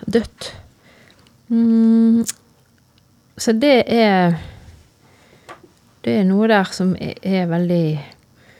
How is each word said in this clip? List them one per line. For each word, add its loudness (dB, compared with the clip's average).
dødt. -6
Mm, 2
så -2
det 2
er, 2
det -4
er 0
noe 0
der 2
som -4
er, -10
er -4
veldig, -2